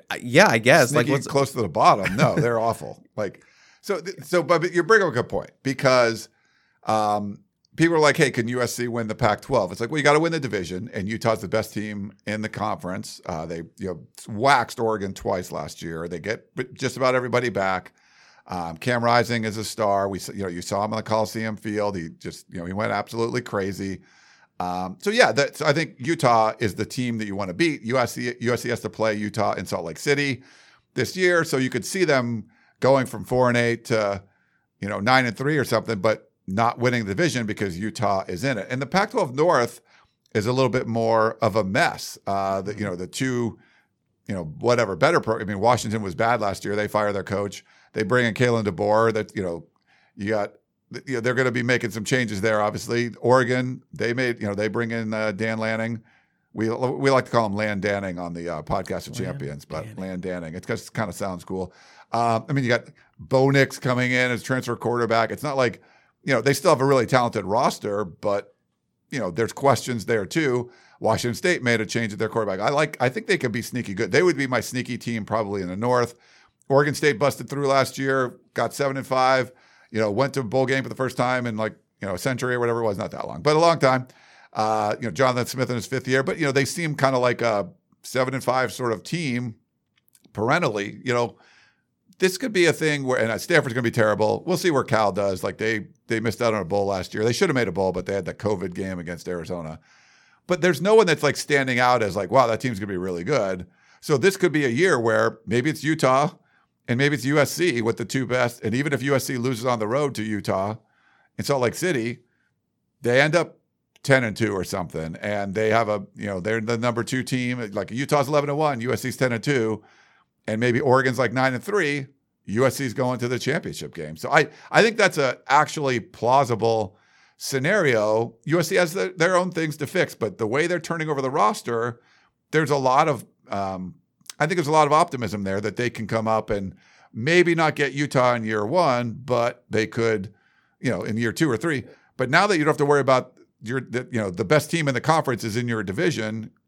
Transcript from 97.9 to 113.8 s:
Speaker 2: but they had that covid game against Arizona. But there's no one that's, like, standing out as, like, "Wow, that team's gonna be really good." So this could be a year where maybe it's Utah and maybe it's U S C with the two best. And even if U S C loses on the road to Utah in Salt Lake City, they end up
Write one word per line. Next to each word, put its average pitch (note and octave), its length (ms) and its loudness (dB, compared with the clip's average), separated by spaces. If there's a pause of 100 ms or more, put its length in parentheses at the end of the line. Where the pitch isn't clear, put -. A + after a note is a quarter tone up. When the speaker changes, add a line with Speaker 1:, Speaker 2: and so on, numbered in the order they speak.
Speaker 2:
but F2+ 120 -4
they G2 80 -4
had G2 140 -2
that D#2+ 120 -8
covid F#2+ 360 -4
game F#2+ 240 -8
against E2+ 280 -10
Arizona. E2 540 -8 (640)
But F3 160 -2
there's E3 180 2
no G#3 160 6
one A3 100 8
that's, D#3 160 2
like, C#3+ 140 2
standing C3 420 0
out B2 240 6
as, F#2+ 140 -2
like, F#2+ 160 -4
"Wow, B2 160 6
that A2 120 0
team's A#2+ 200 -4
gonna G2+ 120 -6
be F#2 40 -2
really F2 260 -4
good." F#2+ 440 -2 (340)
So D3+ 160 0
this F#3+ 200 2
could F3 140 2
be C#3+ 140 0
a C3 40 2
year C#3+ 300 2
where A2+ 480 2
maybe A#2+ 240 0
it's D3+ 140 -6
Utah D3 460 2 (580)
and A#2+ 100 0
maybe C#3+ 160 2
it's A#2+ 100 -4
U C#3+ 140 2
S C3 140 4
C D#3 280 0
with A2 180 0
the A#2+ 60 -6
two C3 220 -4
best. A#2+ 380 0
And G#2+ 100 -2
even C#3+ 180 -2
if B2 80 0
U C#3 140 0
S C3+ 100 2
C C3+ 140 -4
loses A#2+ 260 -2
on B2 140 0
the G#2+ 80 -2
road C3+ 300 0
to G#2+ 80 -4
Utah G#2 500 -2 (640)
in - 60 -4
Salt C#3 180 0
Lake A2+ 140 2
City, A#2+ 420 -2 (800)
they B2 200 4
end D#3 160 4
up D#3+ 220 0 (440)